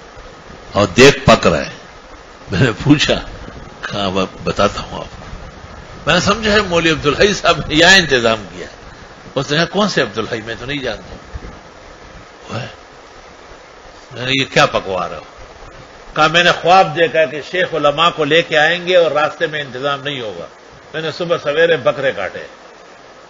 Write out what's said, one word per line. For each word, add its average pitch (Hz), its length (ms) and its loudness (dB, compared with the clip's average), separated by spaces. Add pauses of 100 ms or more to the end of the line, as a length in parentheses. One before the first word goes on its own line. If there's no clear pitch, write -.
(760)
और 101 120 4
देख 127 400 6
पक 110 200 6
रहा 80 140 2
है। - 120 -8 (800)
मैंने 113 180 2 (100)
पूछा, 135 340 4 (680)
कहा, 101 260 -6
"मैं 95 160 0 (180)
बताता 101 360 0
हूं 90 200 -12
आपको।" - 220 -16 (840)
मैंने 170 120 2
समझा 214 300 0
है 208 180 2
मौली 170 220 2
अब्दुल 139 300 0
हई 202 140 4
साहब 160 340 0
ने 156 60 -4
यहां 175 240 6
इंतजाम 117 480 2
किया। 85 220 -14 (680)
उसने 139 200 -2
कहा, 165 100 0
"कौन 202 220 -2
से 170 120 0
अब्दुल 107 320 -4
हई? 113 100 -8
मैं 113 140 -10
तो 120 100 -14
नहीं 143 140 -8
जानता।" 110 360 -10 (1300)
"वो - 100 -8
है।" 123 140 -10 (1400)
मैंने, 123 180 -4
"ये 135 120 0
क्या 143 220 2
पकवा 92 400 -4
रहे 82 120 -10
हो?" - 60 -16 (920)
कहा, 156 120 4
"मैंने 170 240 4
ख्वाब 180 340 4
देखा 160 400 2
कि 143 160 -10
शेख 170 320 -4
उलमा 151 360 2
को 156 140 -2
लेके 160 320 2
आएंगे 175 400 2
और 165 160 6
रास्ते 147 340 0
में 151 140 -8
इंतजाम 139 400 -4
नहीं 139 200 -8
होगा।" 90 280 -10 (460)
मैंने 160 180 -6
सुबह 170 240 -2
सवेरे 160 400 2
बकरे 135 360 0
काटे। 90 340 -8 (840)